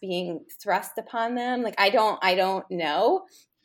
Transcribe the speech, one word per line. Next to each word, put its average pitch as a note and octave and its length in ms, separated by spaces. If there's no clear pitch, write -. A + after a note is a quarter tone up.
being F3+ 440
thrust G3+ 380
upon A#3 380
them. B3 260
Like, A3 160
I G3 140
don't, A3 320
I F#3 100
don't F#3+ 380
know. F3+ 540